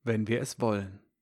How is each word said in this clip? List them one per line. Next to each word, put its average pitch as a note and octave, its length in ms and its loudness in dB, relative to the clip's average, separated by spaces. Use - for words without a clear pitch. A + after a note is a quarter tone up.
wenn A2 240 0
wir A#2 140 2
es - 180 -8
wollen. G2+ 400 0